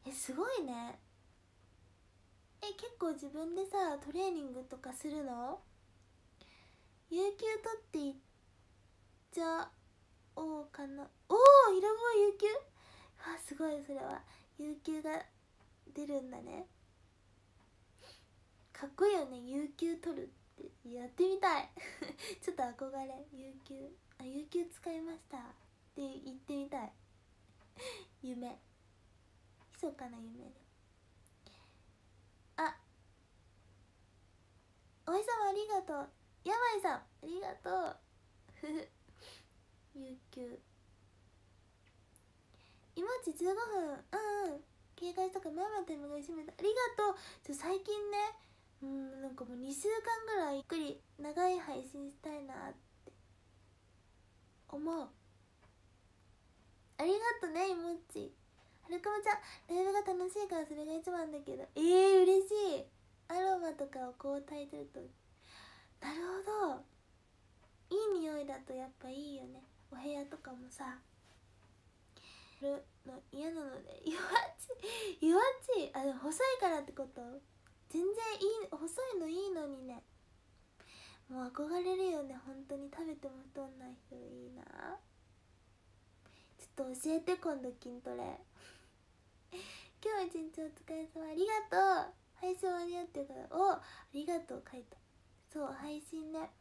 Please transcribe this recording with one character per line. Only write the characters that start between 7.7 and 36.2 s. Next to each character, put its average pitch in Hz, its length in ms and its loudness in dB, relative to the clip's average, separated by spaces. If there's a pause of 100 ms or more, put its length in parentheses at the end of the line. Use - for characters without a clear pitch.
っ 440 40 -10 (100)
て 320 80 -2
い 285 120 -2
っ 269 40 -8 (1160)
ち 339 120 -2
ゃ 330 260 0 (680)
お 311 260 -4
う 294 100 -8
か 285 160 -10
な。 277 200 -10 (200)
お - 80 6
ー、 508 400 12
平 381 140 4
場 440 60 4 (180)
有 403 240 8
給？ 415 100 2 (720)
あ、 330 180 -8
す - 180 -8
ご 311 140 0
い、 294 160 -4
そ 285 80 -10
れ 277 60 -4
は。 269 240 -6 (340)
有 294 260 -6
給 311 200 -4
が 311 200 -2 (720)
出 285 140 -6
る 285 140 -2
ん 254 100 -10
だ 247 100 -12
ね。 359 260 -10 (2000)
か - 140 -10
っ - 80 -8
こ 359 100 6
い 415 60 8
い - 20 4
よ 330 120 2
ね、 254 120 -10
有 269 400 -4
給 330 200 0
取 330 180 -4
る - 80 -6
っ - 40 -10
て。 - 120 -20 (440)
や 240 220 -10
っ 247 60 -10
て 349 120 4
み 381 160 4
た 349 220 4
い。 - 80 -8 (340)
<laughs> - 380 -10
ち 370 100 -4
ょ - 20 -6
っ - 40 -6
と 269 60 0
憧 247 280 -6
れ。 269 400 -8
有 269 220 -16 (100)
給。 277 340 -14 (200)
あ、 262 80 -16
有 277 220 -8
給 349 180 0
使 - 260 -10
い 320 100 -4
ま 330 120 -8
し 320 60 -14 (100)
た 277 80 -10
っ 247 40 -10 (540)
て 285 60 -8
言 269 320 -8
っ 262 60 -14
て - 140 -10
み 277 160 -4
た 254 140 -6
い。 214 100 -12 (640)
<laughs> 466 680 -14
夢。 247 380 -8 (1200)
密 302 120 -4
か 247 160 -12
な 233 80 -16
夢 233 320 -16
で。 262 120 -20 (2000)
あ。 - 180 0 (2250)
お 330 60 0
日 403 100 2
様 440 240 2
あ 392 60 4
り 415 140 -2
が 403 160 2
と 294 180 -4
う。 285 80 -8 (340)